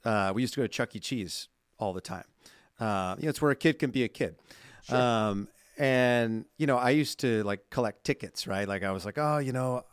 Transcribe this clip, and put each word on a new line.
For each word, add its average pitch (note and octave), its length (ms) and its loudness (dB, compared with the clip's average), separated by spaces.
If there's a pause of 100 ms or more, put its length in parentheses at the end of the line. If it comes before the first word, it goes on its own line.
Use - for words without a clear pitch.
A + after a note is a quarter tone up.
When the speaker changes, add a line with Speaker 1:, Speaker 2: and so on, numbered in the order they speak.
Speaker 1:
uh, G2+ 280 2
we A2 60 -2
used B2 140 -2
to C#3+ 60 -2
go B2+ 40 2
to A2 40 0
Chuck - 280 -4
E. - 20 -8
Cheese G2 500 -6 (300)
all G2+ 140 -2
the F#2 80 -6
time. F#2 240 -10 (560)
Uh, G2 380 0
you D3+ 60 -8
know, D#3 40 -2
it's D3 140 -2
where D3+ 80 6
a C3+ 60 2
kid - 220 2
can C#3 120 -2
be B2+ 140 0
a A2 40 0
kid. F2+ 280 -4 (480)
Speaker 2:
Sure. B2+ 140 -2
Speaker 1:
Um, G#2+ 500 2 (300)
and, B2 680 2 (140)
you D3+ 80 0
know, C#3 100 4
I B2 140 2
used D3 300 2
to, A2+ 240 2
like, G2+ 260 -4
collect A#2 340 -2
tickets, - 420 -4
right? G2 220 -2
Like, G2 140 -2
I G2 100 0
was F#2+ 140 -4
like, G#2 100 -8
"Oh, D3+ 220 0
you C3 140 -4
know, B2+ 400 -2